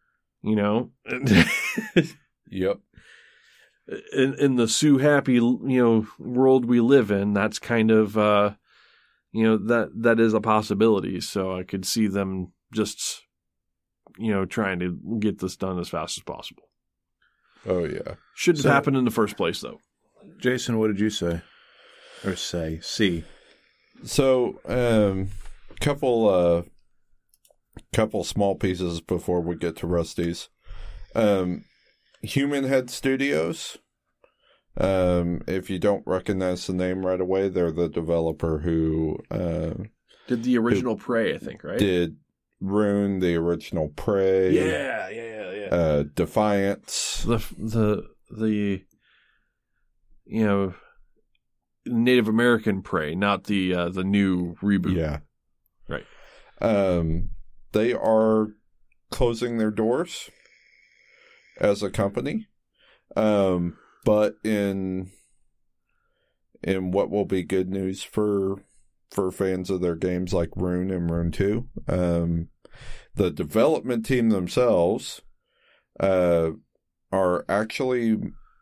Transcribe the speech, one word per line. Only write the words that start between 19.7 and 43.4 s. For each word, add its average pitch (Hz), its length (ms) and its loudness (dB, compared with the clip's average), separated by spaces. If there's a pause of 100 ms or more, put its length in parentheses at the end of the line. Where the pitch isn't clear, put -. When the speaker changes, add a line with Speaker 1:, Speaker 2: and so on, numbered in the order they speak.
Speaker 3:
Jason, 123 380 -2
what 110 80 2
did 104 140 -2
you 107 100 2
say? 85 320 -4 (840)
Or 95 100 -4
say, 82 480 -6
see? 87 420 0 (800)
Speaker 2:
So, 131 600 2
um, 107 640 2 (520)
couple, 127 500 2
uh, 87 320 4 (1300)
couple 107 320 0
small 101 300 0
pieces 87 480 -2
before 87 400 -2
we 85 140 -4
get 82 200 -6
to - 100 -8
Rusty's. 85 640 -2 (640)
Um, 98 500 2 (560)
Human 139 440 -2
Head 131 260 0
Studios. 143 880 -2 (1000)
Um, 87 680 2
if 92 240 -6
you 95 80 -4
don't 101 260 0
recognize 92 600 -2
the 95 60 -4
name 92 340 -2
right 92 140 0
away, 95 280 0
they're 87 220 0
the 82 180 0
developer 82 720 -2
who, 80 600 0 (120)
uh, 82 440 -4 (520)
Speaker 1:
Did 117 160 -2
the 123 160 2
original 117 380 0
Speaker 2:
who - 40 -18
Speaker 1:
Prey, 110 360 0
I - 20 -12
think, - 240 -12
right? 90 160 -6
Speaker 2:
did 90 380 2 (440)
Rune, 101 600 2
the 90 160 2
original 82 540 -2